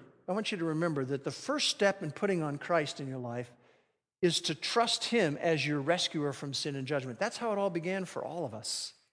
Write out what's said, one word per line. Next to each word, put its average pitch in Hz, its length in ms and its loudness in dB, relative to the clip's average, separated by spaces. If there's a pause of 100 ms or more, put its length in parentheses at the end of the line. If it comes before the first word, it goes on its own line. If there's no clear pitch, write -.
(280)
I 180 40 -2
want 214 200 0
you 214 60 -4
to 170 80 -2
remember 156 400 2
that 135 180 -2
the 151 80 -2
first - 380 0
step 196 340 2
in 151 80 -4
putting 190 320 0
on 143 140 -2
Christ 156 420 0
in 143 80 -6
your 131 100 -6
life 123 340 -6 (720)
is 175 200 4
to - 140 -2
trust - 500 2
him 170 360 4
as 156 260 2
your 147 140 2
rescuer 151 520 2
from 139 200 -6
sin 143 220 -2
and 135 120 -4
judgment. 131 320 -2
That's 214 180 0
how 233 140 -2
it 202 60 0
all 196 140 2
began 180 340 -2
for - 180 -6
all 160 220 -4
of 107 80 -6
us. - 400 -6 (200)